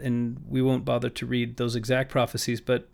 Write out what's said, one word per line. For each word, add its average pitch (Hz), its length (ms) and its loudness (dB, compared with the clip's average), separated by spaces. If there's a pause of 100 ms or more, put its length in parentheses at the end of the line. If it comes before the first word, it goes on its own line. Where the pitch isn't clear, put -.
and 120 480 -2
we 131 120 0
won't 131 240 4
bother 123 240 0
to - 160 -6
read 120 320 -2
those 120 200 0
exact 127 340 0
prophecies, 120 500 0
but - 340 0